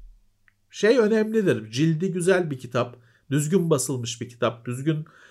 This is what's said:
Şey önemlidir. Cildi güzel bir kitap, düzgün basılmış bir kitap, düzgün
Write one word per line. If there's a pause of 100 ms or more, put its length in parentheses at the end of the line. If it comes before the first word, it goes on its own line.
(720)
Şey
önemlidir.
Cildi
güzel
bir
kitap, (340)
düzgün
basılmış
bir
kitap,
düzgün (260)